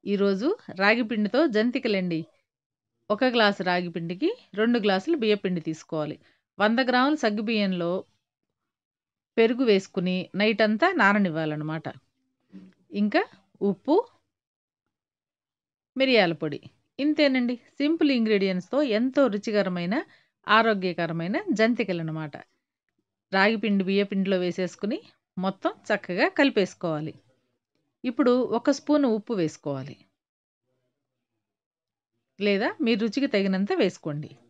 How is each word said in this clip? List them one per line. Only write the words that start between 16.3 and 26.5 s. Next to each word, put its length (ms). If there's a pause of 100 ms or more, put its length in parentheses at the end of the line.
పొడి, 280 (380)
ఇంతేనండి. 580 (180)
సింపుల్ 360
ఇంగ్రీడియంట్స్‌తో 680 (120)
ఎంతో 340
రుచికరమైన, 680 (520)
ఆరోగ్యకరమైన 880 (180)
జంతికలన్నమాట. 800 (1000)
రాగి 260
పిండి 260
బియ్య 200
పిండిలో 340
వేసేసుకుని 600 (380)
మొత్తం 360 (120)
చక్కగా 440
కలిపేసుకోవాలి. 840 (920)